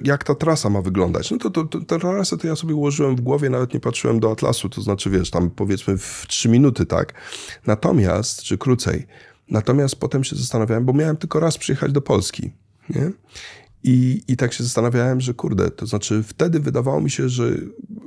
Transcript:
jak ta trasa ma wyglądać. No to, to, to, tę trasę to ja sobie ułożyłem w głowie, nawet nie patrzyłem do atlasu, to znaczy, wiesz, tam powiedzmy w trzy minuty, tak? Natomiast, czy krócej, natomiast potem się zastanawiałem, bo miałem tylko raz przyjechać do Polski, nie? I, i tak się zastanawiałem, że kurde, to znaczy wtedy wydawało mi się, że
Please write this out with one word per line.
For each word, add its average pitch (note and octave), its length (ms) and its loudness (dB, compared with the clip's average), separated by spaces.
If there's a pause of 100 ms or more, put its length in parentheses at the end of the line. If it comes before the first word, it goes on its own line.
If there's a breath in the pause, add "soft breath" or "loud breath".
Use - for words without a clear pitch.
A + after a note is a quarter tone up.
jak C#3+ 200 0
ta - 120 0
trasa D#3 340 0
ma G2+ 120 2
wyglądać. F#2 500 0
No A#3 60 -2
to, A3 120 -2
to, E3 140 -2
to, - 180 -6
tę E3 180 -2
trasę F3+ 380 -2
to E3 100 -4
ja D#3+ 80 0
sobie D#3+ 200 -2
ułożyłem C#3+ 400 2
w B2 60 0
głowie, C3+ 280 2
nawet B2+ 240 0
nie - 60 -2
patrzyłem A2+ 400 0
do A2 120 4
atlasu, A2 380 -2
to - 120 -8
znaczy, G2+ 280 -2
wiesz, F#2 220 2
tam F2 180 0
powiedzmy F#2+ 480 -2
w - 300 -10
trzy - 220 0
minuty, A#2+ 360 6
tak? - 280 -2 (540 loud breath)
Natomiast, G#2+ 760 2
czy - 160 -2
krócej, - 500 0 (420 loud breath)
natomiast C3 460 2
potem - 280 -2
się D3+ 120 -6
zastanawiałem, A2+ 500 0
bo B2+ 80 4
miałem D#3 240 2
tylko D#3 220 -2
raz D#3+ 180 2
przyjechać C#3 340 -2
do C#3 100 2
Polski, - 500 0 (380)
nie? D#3+ 220 -2 (720 loud breath)
I, B2+ 440 4
i B2+ 100 2
tak A#2+ 160 0
się B2+ 100 -6
zastanawiałem, B2 580 2
że B2+ 120 -2
kurde, F#2 380 0
to - 140 -10
znaczy G#2+ 380 -2
wtedy E3 360 0
wydawało C3+ 420 0
mi D3 80 0
się, C3 200 -2
że B2 220 0 (560)